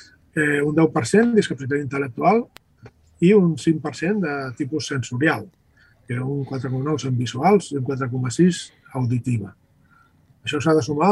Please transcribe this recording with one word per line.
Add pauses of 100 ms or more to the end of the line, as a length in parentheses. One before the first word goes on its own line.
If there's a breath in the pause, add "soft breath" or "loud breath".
(360 loud breath)
Eh,
un
deu
per
cent
discapacitat
intel·lectual (840)
i
un
cinc
per
cent
de (240)
tipus
sensorial, (600 soft breath)
que
un
quatre
coma
nou
són
visuals
i
un
quatre
coma
sis (280)
auditiva. (920 soft breath)
Això
s'ha
de
sumar